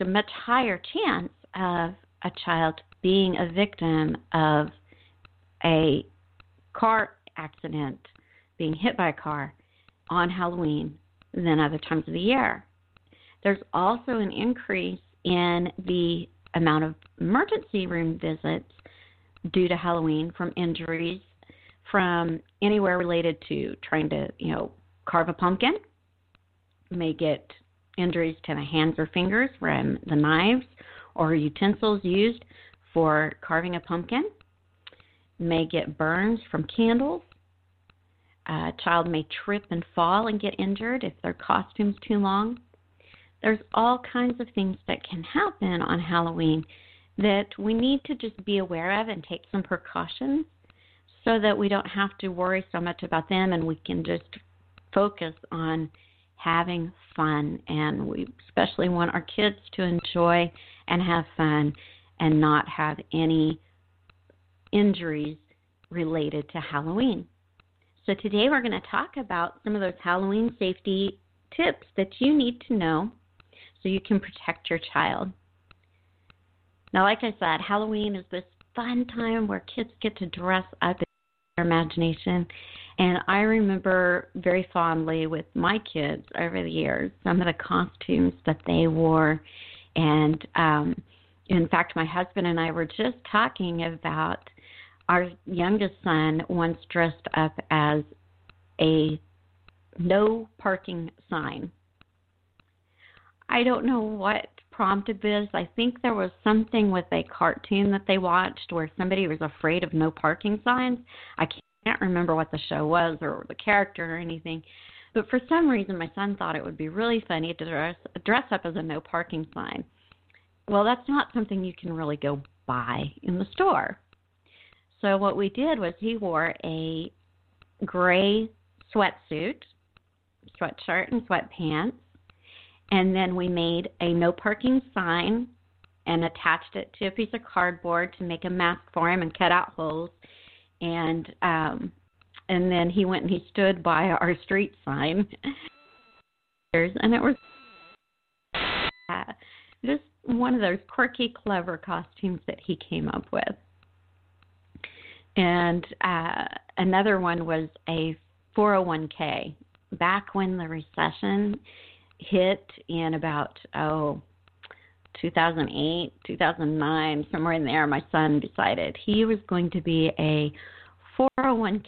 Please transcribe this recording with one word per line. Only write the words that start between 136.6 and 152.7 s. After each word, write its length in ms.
it 220
to 100
a 40
piece 220
of 100
cardboard 760
to 60
make 220
a 40
mask 320
for 180
him 100
and 160
cut 140
out 220
holes. 360
And, 480
um, 500
and 220
then 180
he 140
went 200
and 80
he 180
stood 340
by 220
our 380
street 300
sign. 460
<laughs> 60
And 420
it 60
was, 140
uh, 140
just 200
one 300
of 80
those 160
quirky, 460
clever 320
costumes 680
that 180
he 140